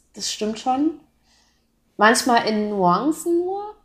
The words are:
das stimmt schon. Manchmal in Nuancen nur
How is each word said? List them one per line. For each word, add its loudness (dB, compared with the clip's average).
das -10
stimmt -6
schon. -2
Manchmal 4
in -2
Nuancen 0
nur -4